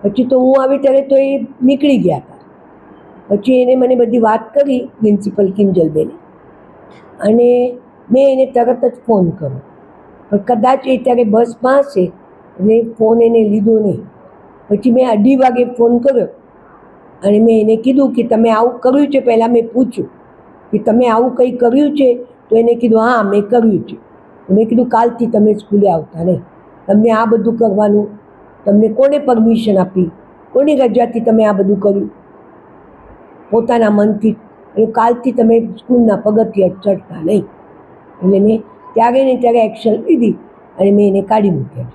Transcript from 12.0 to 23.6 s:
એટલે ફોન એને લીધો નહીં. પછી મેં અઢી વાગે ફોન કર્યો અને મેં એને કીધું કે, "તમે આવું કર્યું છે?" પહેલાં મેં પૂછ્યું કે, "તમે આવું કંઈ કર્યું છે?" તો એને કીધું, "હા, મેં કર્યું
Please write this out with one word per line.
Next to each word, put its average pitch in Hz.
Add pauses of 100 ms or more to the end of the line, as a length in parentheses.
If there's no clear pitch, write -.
એટલે 220
ફોન 226
એને 233
લીધો 214
નહીં. 185 (680)
પછી 208
મેં 254
અઢી 220
વાગે 247
ફોન 240
કર્યો 240 (1000)
અને 208
મેં 226
એને 220
કીધું 262
કે, 233
"તમે 226
આવું 226
કર્યું 277
છે?" 277
પહેલાં 233
મેં 226
પૂછ્યું 240 (640)
કે, 214
"તમે 226
આવું 240
કંઈ 247
કર્યું 277
છે?" 254 (240)
તો 220
એને 233
કીધું, 226
"હા, 233
મેં 202
કર્યું 220